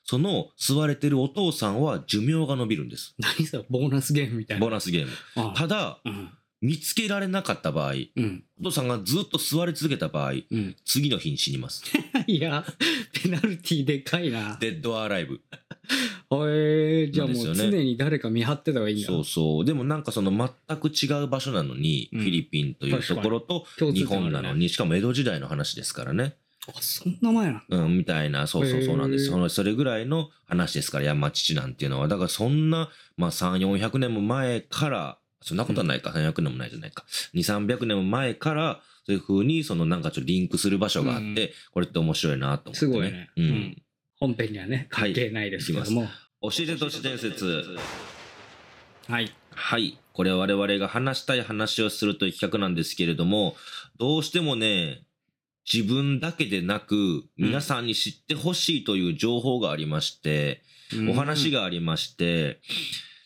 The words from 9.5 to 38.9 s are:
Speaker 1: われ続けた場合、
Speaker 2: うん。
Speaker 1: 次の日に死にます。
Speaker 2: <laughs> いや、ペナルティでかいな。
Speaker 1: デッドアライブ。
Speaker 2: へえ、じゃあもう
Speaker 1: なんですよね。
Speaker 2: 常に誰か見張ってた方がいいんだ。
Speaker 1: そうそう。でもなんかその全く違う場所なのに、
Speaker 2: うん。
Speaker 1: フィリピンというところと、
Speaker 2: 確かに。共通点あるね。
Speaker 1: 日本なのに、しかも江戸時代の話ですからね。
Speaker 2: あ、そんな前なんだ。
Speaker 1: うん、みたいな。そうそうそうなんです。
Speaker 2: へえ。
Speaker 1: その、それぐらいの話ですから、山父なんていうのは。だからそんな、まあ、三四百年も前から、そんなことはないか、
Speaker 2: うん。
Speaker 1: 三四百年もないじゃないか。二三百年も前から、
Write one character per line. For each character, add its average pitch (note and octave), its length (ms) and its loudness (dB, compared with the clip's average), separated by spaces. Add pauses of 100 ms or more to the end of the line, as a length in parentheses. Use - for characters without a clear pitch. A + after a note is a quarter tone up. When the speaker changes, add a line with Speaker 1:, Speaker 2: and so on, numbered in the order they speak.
Speaker 1:
わ E3+ 80 2
れ F3 80 0
続 D3+ 160 -2
け C#3+ 80 0
た - 120 -2
場 C#2 200 -2
合、 C2+ 40 -2
Speaker 2:
う - 20 -2 (220)
ん。 G2 280 -2
Speaker 1:
次 C#3+ 240 2
の A#2 100 0
日 D#2+ 120 -4
に C#2 80 -4
死 - 120 0
に C2+ 80 -4
ま B1+ 120 -8
す。 - 120 -12 (240)
Speaker 2:
<laughs> - 220 -2
い F3+ 100 4
や、 D3+ 280 -2 (460)
ペ - 180 0
ナ F3 100 0
ル G3 160 0
テ E3 200 -2
ィ C#3 80 2
で C#3 160 0
か E3+ 200 -2
い D#3+ 100 0
な。 G#2+ 300 -4
Speaker 1:
デ A2+ 140 -2
ッ D#2+ 60 -10
ド A2+ 220 -4
ア G#2+ 60 -2
ラ G2 120 0
イ D#2 40 -2
ブ。 C2 160 -8 (920)
Speaker 2:
へ D3+ 760 4
え、 - 20 -6
じ C#3+ 80 0
ゃ C#3+ 60 2
あ - 20 0
も B2+ 60 0
う B2 40 0
Speaker 1:
な A#2+ 60 0
ん - 40 -2
で D#2 80 0
す - 80 2
よ G#3 80 4
ね。 G3 80 4
Speaker 2:
常 D3+ 40 4
に B2 140 2
誰 D3 220 2
か A#2 100 -4
見 A2+ 160 2
張 C#3 80 2
っ C#3+ 100 -4
て D3+ 120 0
た B2 40 2
方 G#2+ 60 2
が G#2+ 60 2
い - 20 4
い G#2 60 0
ん - 20 0
だ。 G2+ 60 -4
Speaker 1:
そ F2 140 2
う - 40 0
そ D#2 380 2
う。 - 20 2
で D3+ 80 4
も C3 120 0
な D3+ 120 0
ん D3+ 60 -6
か - 100 -6
そ A2 80 -2
の G2 100 2
全 A#2+ 460 -2
く D#3 120 0
違 D3 180 -2 (160)
う C#3 60 -2
場 C3 120 0
所 C3+ 100 -4
な F#2+ 120 0
の C2+ 120 -4
に、 D2 380 0
Speaker 2:
う A2 60 -4
ん。 - 20 0
Speaker 1:
フ G#2 60 2
ィ F#2+ 40 2
リ E2+ 120 2
ピ D2+ 200 -2
ン C2+ 120 -2
と C#2 120 -6
い C#2 60 2
う - 100 2
と - 140 0
こ G#2+ 140 0
ろ A#2 100 0
と、 F3 220 -4
Speaker 2:
確 - 160 -18
か E3 80 2
に。 D3 80 2
共 - 0 -
通 - 140 2
点 G2 100 2
あ - 20 0
る F2 60 0
ね。 - 20 0
Speaker 1:
日 D2+ 60 0
本 C2+ 80 -2
な - 80 -4
の C#2 40 -2
に、 E2+ 140 4
し - 80 -4
か - 80 0
も E2 100 2
江 F#2+ 60 4
戸 A#2+ 140 2
時 C3+ 100 2
代 E2+ 160 0
の C#2 80 -8
話 D2 260 -2
で - 80 -10
す - 120 -6
か B1 100 -8
ら - 80 -4
ね。 B2+ 240 0 (320)
Speaker 2:
あ、 - 140 -16
そ - 260 -4
ん E3+ 140 -2
な A3+ 100 4
前 A3 140 4
な C#3 60 2
ん G#2+ 180 -8
だ。 F2+ 80 2
Speaker 1:
う E2 100 4
ん、 F2 80 4
み F2+ 80 2
た D#2 180 0
い D2+ 80 0
な。 C#2+ 160 0
そ - 140 0
う C#3 60 4
そ B2+ 100 2
う C3 80 2
そ C3 80 2
う - 60 2
な C#3 100 0
ん - 20 0
で C3+ 80 2
す。 C#3 60 2
Speaker 2:
へ - 40 0
え。 - 20 0
Speaker 1:
そ - 80 2
の、 E2+ 100 4
そ G2+ 160 0
れ G#2 100 2
ぐ C3+ 80 2
ら A#2+ 160 0
い A2+ 60 -4
の D3+ 240 0 (160)
話 F2 300 0
で D2 80 0
す - 80 -4
か C#2+ 80 -2
ら、 C#2+ 80 2
山 D2 240 2
父 - 240 0
な C2+ 100 0
ん B1+ 100 -6
て D2 120 -4
い - 20 0
う - 20 0
の C2+ 100 0
は。 D2 60 2
だ F#2+ 120 0
か F2+ 60 0
ら E2+ 40 0
そ A2+ 220 0
ん D#3 180 4
な、 D#3+ 220 0 (260)
ま F2 120 0
あ、 - 40 -2
三 F#2 260 0
四 F#2+ 200 2
百 A2+ 200 0
年 B2 140 0
も G#2+ 80 0
前 A#2+ 400 0
か - 300 -2
ら、 E2+ 260 -4 (260)
そ D#2 120 -6
ん - 20 0
な G#2+ 80 0
こ - 80 -2
と - 80 0
は F2 60 2
な C#2 100 2
い - 60 -4
か、 - 80 -4
Speaker 2:
う - 20 -10
ん。 D#2+ 40 -2
Speaker 1:
三 D#2 60 2
四 D#2 60 4
百 D#2+ 140 0
年 C#2 100 0
も B1+ 60 -8
な B1 80 -8
い - 40 -12
じ A1+ 60 -14
ゃ - 20 -12
な - 80 -12
い - 60 -14
か。 - 140 -16 (260)
二 E2+ 100 0
三 G#2 240 0
百 A#2 200 0
年 G#2 100 2
も F#2+ 80 2
前 A#2+ 300 0
か D#3 200 -2
ら、 D#3 280 -2 (240)